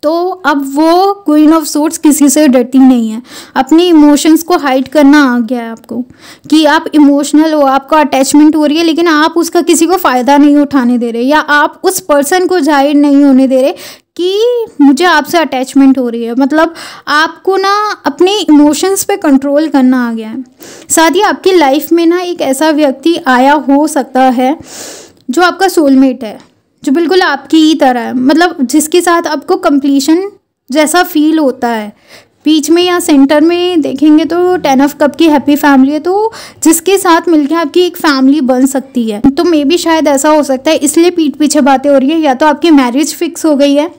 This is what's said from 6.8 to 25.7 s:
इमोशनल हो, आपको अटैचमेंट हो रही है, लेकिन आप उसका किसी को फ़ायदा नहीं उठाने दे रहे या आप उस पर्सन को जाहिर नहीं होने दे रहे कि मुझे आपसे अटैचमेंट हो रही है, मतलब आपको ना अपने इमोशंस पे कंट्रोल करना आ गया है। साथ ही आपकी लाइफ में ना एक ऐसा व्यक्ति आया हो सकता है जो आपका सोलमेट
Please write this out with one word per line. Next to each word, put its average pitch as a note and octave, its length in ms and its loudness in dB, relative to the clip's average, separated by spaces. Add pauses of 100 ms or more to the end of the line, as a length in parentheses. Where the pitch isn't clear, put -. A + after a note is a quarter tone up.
इमोशनल D4 580 2
हो, D4+ 80 0
आपको C4+ 340 0
अटैचमेंट D4 600 2
हो D4+ 100 0
रही D4 120 0
है, E4+ 60 -2
लेकिन E4 240 0
आप D#4+ 300 0
उसका E4+ 260 -2
किसी E4 240 0
को F4+ 100 0
फ़ायदा C4+ 400 0
नहीं C#4+ 200 4
उठाने C#4 400 0
दे A#3 140 -4
रहे A#3 120 -6
या D4 160 0
आप D4 440 -2
उस F#4 180 -2
पर्सन E4 460 0
को F#4 140 0
जाहिर C#4+ 340 0
नहीं C#4+ 280 4
होने C4+ 240 4
दे B3+ 140 0
रहे C#4+ 120 0 (440)
कि A4 480 -2 (160)
मुझे C#4+ 240 2
आपसे E4 320 0
अटैचमेंट C4+ 600 0
हो B3 120 -4
रही A#3 140 -8
है, A#3 120 -8
मतलब D#4 380 0 (340)
आपको D#4+ 500 -2
ना G4 160 -2 (320)
अपने F4+ 340 -2
इमोशंस D4+ 640 0
पे - 140 -4
कंट्रोल C#4+ 500 0
करना B3+ 400 0
आ A#3 60 -6
गया A3 160 -10
है। B3 140 -12 (460)
साथ E4 260 0
ही F#4+ 60 0
आपकी F#4+ 300 -2
लाइफ D4 400 0
में E4+ 140 0
ना F4 160 0
एक F4 200 -8
ऐसा C#4+ 300 -2
व्यक्ति D4 440 -2 (120)
आया C4 340 2
हो C#4 260 0
सकता C4 340 -4 (100)
है B3+ 260 -2 (720)
जो C#4+ 120 -2
आपका F4+ 260 0
सोलमेट C4+ 560 2